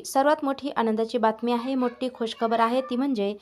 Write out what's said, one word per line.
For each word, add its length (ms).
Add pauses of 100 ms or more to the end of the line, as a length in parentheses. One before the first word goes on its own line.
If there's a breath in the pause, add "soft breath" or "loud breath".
सर्वात 400
मोठी 260
आनंदाची 460
बातमी 340
आहे, 240
मोठी 380
खुशखबर 460
आहे, 220
ती 140
म्हणजे 460